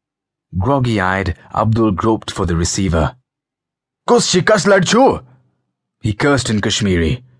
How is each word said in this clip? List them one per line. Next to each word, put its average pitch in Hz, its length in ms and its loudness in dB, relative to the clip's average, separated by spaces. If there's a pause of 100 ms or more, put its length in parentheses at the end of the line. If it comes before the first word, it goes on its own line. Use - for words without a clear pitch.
(580)
Groggy-eyed, 95 800 -2 (160)
Abdul 110 380 0
groped 110 400 -2
for 101 120 -4
the 85 120 -2
receiver. 82 600 -2 (920)
"Kus 233 240 2
shikas 185 340 2
ladchu!" 196 580 2 (760)
he 107 120 -4
cursed 139 380 0
in 107 100 0
Kashmiri. 90 640 -2 (180)